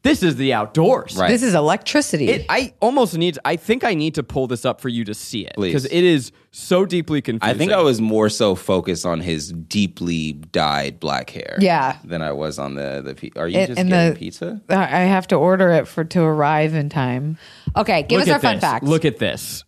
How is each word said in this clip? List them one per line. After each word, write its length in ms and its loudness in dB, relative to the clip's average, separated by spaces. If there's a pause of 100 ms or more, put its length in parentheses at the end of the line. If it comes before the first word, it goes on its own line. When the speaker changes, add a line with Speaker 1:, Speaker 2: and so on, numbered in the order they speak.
Speaker 1:
This 180 4
is 140 2
the 180 2
outdoors. 640 2
Speaker 2:
Right. 140 4
Speaker 3:
This 100 2
is 140 2
electricity. 720 2
Speaker 1:
It, 180 -2
I 320 -2
almost 380 2
need, 260 0
I 120 0
think 280 -2
I 120 0
need 180 -2
to 80 -4
pull 240 -4
this 180 -6
up 160 -2
for 80 -8
you 160 -4
to 120 -8
see 320 -10
it. 80 -16
Speaker 2:
Please. 180 0
Speaker 1:
'Cause 120 0
it 180 0
is 280 4 (200)
so 340 0
deeply 380 -2
confusing. 320 -2
Speaker 2:
I 20 -6
think 140 0
I 100 4
was 180 4
more 300 2
so 240 2
focused 500 -2
on 180 -2
his 300 -6
deeply 840 -4
dyed 680 -2
black 320 -6
hair 280 -10
Speaker 3:
Yeah. 440 2
Speaker 2:
than 180 -6
I 120 -4
was 260 -6
on 160 -8
the, 280 -6
the 120 -10
pe-, 200 -14
are 120 -4
you 100 -2
Speaker 3:
It, 120 2
Speaker 2:
just 100 -4
Speaker 3:
and 100 2
Speaker 2:
getting 240 4
Speaker 3:
the, 60 -8
Speaker 2:
pizza? 500 -10
Speaker 3:
I 60 2 (100)
have 440 2
to 80 2
order 340 4
it 160 2
for, 160 -6
to 180 0
arrive 540 2
in 140 -2
time. 500 -4 (360)
Okay, 280 2
give 160 2
Speaker 1:
Look 80 2
Speaker 3:
us 20 4
our 60 4
Speaker 1:
at 80 -2
Speaker 3:
fun 140 2
Speaker 1:
this. 40 -4
Speaker 3:
facts. 260 0
Speaker 1:
Look 180 2
at 120 0
this. 500 -6